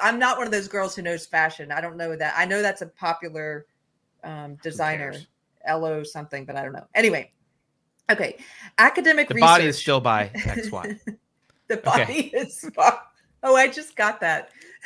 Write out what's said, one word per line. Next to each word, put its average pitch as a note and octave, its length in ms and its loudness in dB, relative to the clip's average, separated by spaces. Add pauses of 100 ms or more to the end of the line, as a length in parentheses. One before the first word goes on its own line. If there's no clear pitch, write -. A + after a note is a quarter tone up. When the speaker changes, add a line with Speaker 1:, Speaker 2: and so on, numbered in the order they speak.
Speaker 1:
I'm A3+ 180 2
not B3 180 2
one B3 100 -4
of G#3+ 60 -4
those G3 140 -4
girls F#3+ 280 -4
who F#3+ 80 -12
knows E3+ 220 -6
fashion. D#3+ 460 -2
I D3+ 100 -4
don't E3 160 -10
know E3 180 -6
that. D3+ 220 -4
I F3 80 2
know G3 160 -2
that's G3 200 -2
a E3+ 60 -10
popular, D#3 800 -8 (580)
um, D3 280 -14
Speaker 2:
Who C#3+ 60 -18 (120)
Speaker 1:
designer, D#3 420 -4
Speaker 2:
cares? D3 160 -16 (380)
Speaker 1:
L D#3+ 200 -2
O D#3 180 -4
something, D3 420 -12
but C#3 100 -12
I C#3 80 -6
don't C3+ 100 -10
know. - 220 -16
Anyway. F#3+ 360 2 (800)
Okay. G3 260 -2 (400)
Academic D4 520 4
Speaker 2:
The C#3+ 100 -2
body E3 240 10
is D#3 60 2
Speaker 1:
research. C3+ 120 -4
Speaker 2:
still C3+ 200 2
by G#2+ 340 2
X G#3+ 360 -6
Y. G#3 300 -8
Speaker 1:
<laughs> - 680 -18
The F3 100 -2
Speaker 2:
Okay. - 40 -16 (220)
Speaker 1:
body C#4+ 140 -4 (160)
is - 400 -6
by - 220 4 (460)
Oh, C4 120 6
I C4 120 6
just D4+ 280 -8
got G#3+ 260 0
that. D#3+ 280 -2 (360)